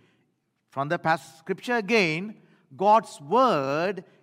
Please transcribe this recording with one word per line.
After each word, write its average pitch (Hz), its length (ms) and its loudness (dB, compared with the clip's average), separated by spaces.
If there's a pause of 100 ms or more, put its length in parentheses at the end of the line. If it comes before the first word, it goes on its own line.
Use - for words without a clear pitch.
(680)
from 139 200 -6
the 170 100 -2
past - 400 -4
scripture 240 380 -6
again, 202 640 -2 (360)
God's 208 440 2
word 175 840 0 (180)